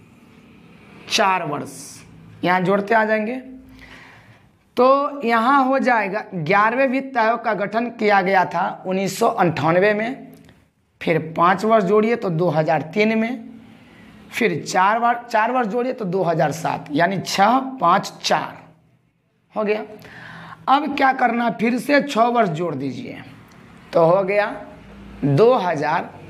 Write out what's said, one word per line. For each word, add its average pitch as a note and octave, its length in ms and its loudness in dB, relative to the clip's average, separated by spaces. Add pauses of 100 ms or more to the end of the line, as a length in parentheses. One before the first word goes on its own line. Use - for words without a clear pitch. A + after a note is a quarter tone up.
(1160)
चार F#3+ 300 0
वर्ष, C#3 280 -8 (680)
यहाँ F#3 180 2
जोड़ते G3+ 340 0
आ A3 100 4
जाएंगे। G#3+ 300 -2 (1400)
तो C#4 460 2
यहाँ A#3 420 2
हो C4+ 140 2
जाएगा, G#3+ 440 0 (120)
ग्यारहवें G#3 520 2
वित्त C4 300 -4
आयोग A3+ 260 2
का A3+ 120 0
गठन G#3 340 -2
किया G#3 320 2
गया F#3 240 2
था F3+ 420 -4
उन्नीस F#3 320 -4
सौ - 80 4
अंठानवे F3+ 640 2
में, A3+ 400 -6 (680)
फिर D#3+ 180 0 (180)
पाँच F#3 280 2
वर्ष A3 180 4
जोड़िए G#3+ 320 2
तो G3 160 -4
दो E3 180 0
हज़ार D#3 320 0 (120)
तीन G#3+ 240 2
में, A3+ 260 -4 (880)
फिर F3 320 -2
चार G3 360 2
बार, A#3+ 320 0
चार A3+ 200 0
वर्ष B3+ 160 0
जोड़िए A#3+ 260 -2
तो G#3+ 140 -8
दो F3+ 160 -2
हज़ार E3 300 0
सात, - 380 -6
यानी F3 280 0
छः, A3 400 2 (200)
पाँच, F3 420 2
चार D3 360 -4 (960)
हो G#3+ 100 -4
गया। G#3+ 220 -4 (840)
अब C#4+ 300 2
क्या C4+ 160 2
करना, A#3+ 380 0
फिर A#3+ 280 0
से C#4+ 240 2
छः A#3+ 260 2
वर्ष A#3 220 2
जोड़ D#3+ 240 -4
दीजिए, C3 460 -8 (720)
तो E3+ 120 4
हो F#3 180 4
गया G#3 320 0 (680)
दो F#3+ 300 6
हज़ार E3+ 580 -2 (160)